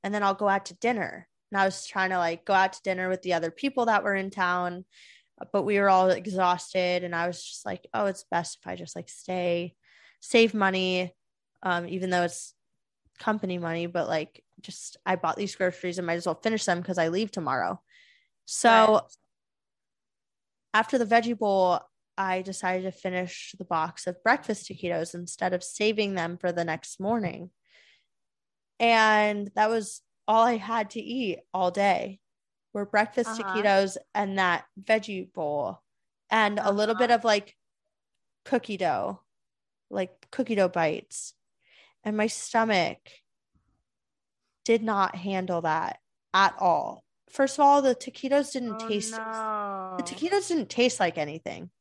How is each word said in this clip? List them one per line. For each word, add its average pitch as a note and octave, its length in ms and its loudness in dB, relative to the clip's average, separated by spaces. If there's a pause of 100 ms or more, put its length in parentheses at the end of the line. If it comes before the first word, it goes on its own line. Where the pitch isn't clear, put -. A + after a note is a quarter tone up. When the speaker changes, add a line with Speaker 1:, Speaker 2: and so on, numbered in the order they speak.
Speaker 1:
And G3+ 120 -4
then G#3 80 0
I'll G3 120 2
go G3+ 140 0
out G3 180 2
to F3+ 80 -16
dinner." A#3 540 -4 (220)
And G3 100 0
I F#3+ 40 6
was F#3+ 220 -4
trying F#3 240 -2
to, F#3 80 0
like, E3+ 260 -2
go G3+ 80 2
out F#3+ 200 4
to - 100 -18
dinner F#3 260 -2
with F#3 140 -2
the F3+ 100 0
other E3 180 0
people C4 360 -2
that G#3 160 4
were G3+ 120 0
in F#3+ 160 -4
town, F3+ 540 -2 (680)
but G3 100 2
we G3+ 160 2
were G3+ 100 4
all F#3 220 6
exhausted. F3+ 920 0
And E3+ 100 -6
I E3+ 120 0
was F3 160 -8
just - 220 -16
like, F#3 280 -8
"Oh, G#3+ 140 0
it's F#3+ 180 -6
best E3+ 360 -4
if - 60 -14
I F3+ 100 -6
just, E3+ 180 -14
like, F3 140 -14
stay, F3 680 -4 (460)
save A3+ 340 4
money," F#3 600 0 (480)
um, F3 260 -2
even F#3 220 -4
though F3+ 120 2
it's - 320 -6 (640)
company G#3 400 -2
money, E3+ 280 -4
but, F3 220 -2
like, D#3+ 340 -4 (180)
just, - 440 -16
I F#3 120 2
bought E3 200 -2
these G3+ 180 -6
groceries F3+ 440 -4
and F3+ 80 -6
might E3+ 80 0
as E3+ 120 -6
well D#3+ 160 -2
finish A3 220 -2
them F3 180 0
'cause F3+ 160 -4
I E3 100 2
leave G3 220 -2
tomorrow. C3 500 -4 (640)
So - 240 2
Speaker 2:
Right. A3 280 6 (1800)
Speaker 1:
after A3+ 240 2
the A#3 80 2
veggie A#3 320 2
bowl, F#3+ 420 4 (380)
I F#3 240 -2
decided F#3 420 -4
to F#3+ 80 -4
finish F3+ 680 -6
the F3+ 60 -10
box E3 420 -2
of F3+ 160 -8
breakfast G#3 460 0
taquitos E3+ 460 -4
instead F3+ 380 -4
of F3+ 100 -4
saving G#3 520 0
them E3+ 220 -4
for F3+ 140 -2
the E3+ 140 -2
next - 340 -8
morning. F#3+ 520 -4 (1300)
And G#3+ 760 4
that G#3+ 140 2
was A3 320 -4 (260)
all A3+ 180 6
I A#3 120 2
had G#3+ 340 -4
to A3+ 100 -8
eat A#3 380 -4 (140)
all F3+ 180 0
day G3 480 0 (540)
were G3+ 120 -4
breakfast A3 560 0
Speaker 2:
Uh-huh. G3+ 260 0 (120)
Speaker 1:
taquitos G3 180 0 (160)
and G3 240 -2
that F3+ 280 2 (160)
veggie G3+ 520 -2
bowl D3 480 -4 (480)
and G#3 300 2
a G#3 120 2
little G#3 240 2
bit B3 140 2
Speaker 2:
Uh-huh. - 20 6
Speaker 1:
of, A#3 120 4
like, G#3 320 2 (880)
cookie A#3 320 -2
dough, E3 440 -2 (680)
like, - 420 -6
cookie A#3 240 -2
dough F#3 140 4
bites. - 640 -4 (680)
And G#3+ 140 -2
my G#3+ 100 2
stomach A3 720 0 (1700)
did A3+ 180 2
not G3+ 320 0
handle F#3 460 -4
that D#3+ 380 -2 (340)
at G3 260 4
all. E3+ 460 0 (240)
First C4+ 280 0
of D4+ 80 4
all, C#4+ 160 8
the C4 140 2
taquitos C4+ 560 -2
didn't A#3 280 -6
Speaker 2:
Oh, - 0 -
Speaker 1:
taste, A3 420 -4
Speaker 2:
no. G#3 760 -6
Speaker 1:
the - 60 -6
taquitos F#4 460 -2
didn't D#4 200 0
taste A#3+ 300 2
like F3 180 2
anything. D3 640 -8